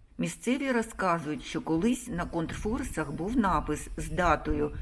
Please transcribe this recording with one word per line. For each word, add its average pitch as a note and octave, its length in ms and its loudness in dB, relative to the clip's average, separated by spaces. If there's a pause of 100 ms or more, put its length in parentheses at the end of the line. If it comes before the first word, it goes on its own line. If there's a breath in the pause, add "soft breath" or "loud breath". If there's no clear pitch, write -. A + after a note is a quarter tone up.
(180)
Місцеві B3+ 540 0
розказують, E3+ 720 0
що - 180 -4
колись E3 460 2
на E3 180 -2
контрфорсах E3 840 -2
був F#3 260 -2
напис D3+ 600 2
з D#3 120 -4
датою D3+ 600 2 (100)